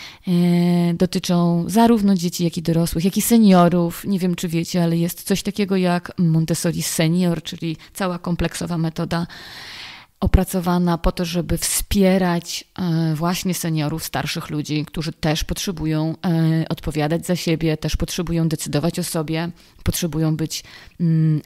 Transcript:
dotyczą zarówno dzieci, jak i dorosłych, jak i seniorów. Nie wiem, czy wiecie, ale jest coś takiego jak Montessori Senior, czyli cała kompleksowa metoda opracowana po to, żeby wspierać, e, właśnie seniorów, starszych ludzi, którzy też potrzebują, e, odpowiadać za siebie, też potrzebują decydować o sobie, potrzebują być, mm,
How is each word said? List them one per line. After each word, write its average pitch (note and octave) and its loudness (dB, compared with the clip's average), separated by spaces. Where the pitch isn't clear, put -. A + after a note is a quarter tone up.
dotyczą F3 2
zarówno G#3 4
dzieci, F3 -2
jak E3 0
i E3 -6
dorosłych, E3 0
jak G3 2
i G#3+ 0
seniorów. F3+ 6
Nie G3 0
wiem, F3+ 0
czy F3+ -6
wiecie, E3 0
ale E3+ 2
jest E3+ -2
coś - 0
takiego G3 -2
jak F3 0
Montessori D#3+ 2
Senior, E3+ 0
czyli E3 -8
cała F3+ -4
kompleksowa E3+ -4
metoda E3 -2
opracowana F3 2
po F3+ -2
to, F3+ -4
żeby E3+ -4
wspierać, F#3 0
e, E3 0
właśnie F3 -2
seniorów, D#3+ -4
starszych D3 -6
ludzi, D3+ -4
którzy D3+ -8
też D#3+ -2
potrzebują, D#3 -2
e, D#3+ 2
odpowiadać D#3 -2
za F3+ 0
siebie, D#3+ 0
też - -4
potrzebują E3 -2
decydować D3+ -2
o F3 -4
sobie, D#3+ -4
potrzebują D#3+ 0
być, D#3 -6
mm, D#3+ 2